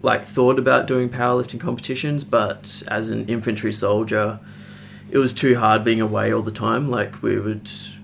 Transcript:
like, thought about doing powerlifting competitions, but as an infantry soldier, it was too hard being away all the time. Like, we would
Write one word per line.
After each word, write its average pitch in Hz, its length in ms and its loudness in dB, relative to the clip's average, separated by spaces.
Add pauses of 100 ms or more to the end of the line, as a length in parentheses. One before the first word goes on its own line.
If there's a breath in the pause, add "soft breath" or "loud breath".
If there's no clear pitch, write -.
like, 113 220 2
thought 127 360 4
about 131 280 2
doing 127 220 0
powerlifting 123 500 -2
competitions, 143 640 -4
but - 640 -2
as 110 220 -2
an 110 180 -4
infantry 110 440 -2
soldier, 107 680 0 (720 loud breath)
it - 80 2
was 131 160 4
too 127 240 4
hard 110 260 4
being 113 180 4
away 107 320 0
all 120 80 2
the 107 100 -4
time. 113 380 -2
Like, 117 340 -4
we 104 160 0
would 107 300 -6 (340)